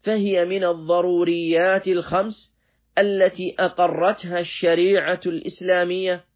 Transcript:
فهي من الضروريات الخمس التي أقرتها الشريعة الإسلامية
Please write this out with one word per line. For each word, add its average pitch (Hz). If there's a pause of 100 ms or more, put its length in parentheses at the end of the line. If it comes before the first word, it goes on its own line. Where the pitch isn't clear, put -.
فهي 196
من 190
الضروريات 175
الخمس 185 (440)
التي 190
أقرتها 175
الشريعة 175
الإسلامية 180 (120)